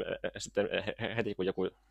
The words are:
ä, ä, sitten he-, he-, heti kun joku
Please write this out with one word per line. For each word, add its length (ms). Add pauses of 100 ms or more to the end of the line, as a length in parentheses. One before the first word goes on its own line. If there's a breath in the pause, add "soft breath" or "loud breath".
ä, 200
ä, 120
sitten 300 (160)
he-, 160
he-, 140
heti 200
kun 100
joku 240 (220)